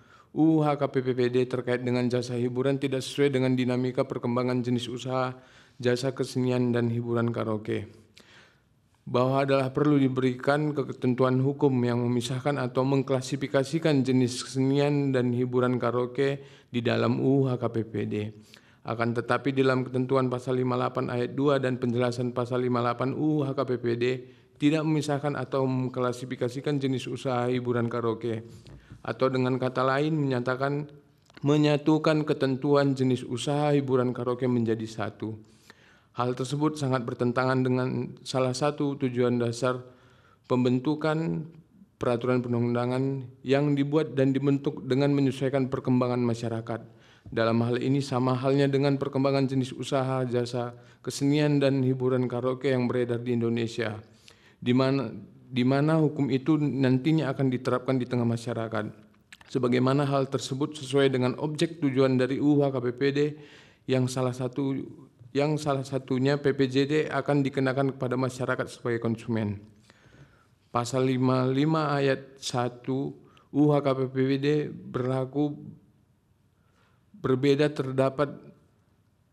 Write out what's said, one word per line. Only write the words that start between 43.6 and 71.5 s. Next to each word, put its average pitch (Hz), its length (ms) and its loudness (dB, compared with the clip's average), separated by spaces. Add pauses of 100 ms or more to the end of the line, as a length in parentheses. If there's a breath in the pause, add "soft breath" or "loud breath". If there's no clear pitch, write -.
dibuat 143 400 2
dan 135 240 4
dibentuk 139 480 0
dengan 139 320 2
menyesuaikan 131 560 0
perkembangan 127 480 0
masyarakat. 113 600 -4 (440 soft breath)
Dalam 113 400 0
hal 120 160 0
ini 135 240 0
sama 127 320 0
halnya 139 320 2
dengan 139 320 2
perkembangan 135 480 0
jenis 131 260 -2
usaha, 131 540 -2
jasa, 120 480 -4 (240 loud breath)
kesenian, 147 560 0
dan 139 240 2
hiburan 127 480 0
karaoke 127 400 -2
yang 127 160 2
beredar 120 340 0
di 120 140 -4
Indonesia, 117 640 -2 (640 soft breath)
di 123 160 2
mana, 135 320 2 (420)
di 120 140 0
mana 143 340 4
hukum 151 300 0
itu 135 320 2
nantinya 135 720 2
akan 135 160 0
diterapkan 127 480 0
di 123 80 0
tengah 120 240 -2
masyarakat. 113 580 -4 (640)
Sebagaimana 127 560 2
hal 135 240 0
tersebut 139 500 -4
sesuai 135 320 4
dengan 127 300 2
objek 156 400 -2
tujuan 131 400 4
dari 127 180 0
U 143 220 4
H 139 100 2
K 131 80 -4
P 120 140 -4
P 123 160 -4
D 135 100 0 (680 loud breath)
yang 127 160 2
salah 127 320 -2
satu, 135 400 -4 (560)
yang 147 240 2
salah 143 260 0
satunya 135 540 0
P 143 160 2
P 135 160 2
J 123 160 0
T 139 80 -2 (160)
akan 143 320 0
dikenakan 135 560 0
kepada 127 240 -2
masyarakat 127 480 -2
sebagai 117 320 -4
konsumen. 110 640 -4 (1040 soft breath)
Pasal 127 400 0
lima 127 400 2
lima 151 400 2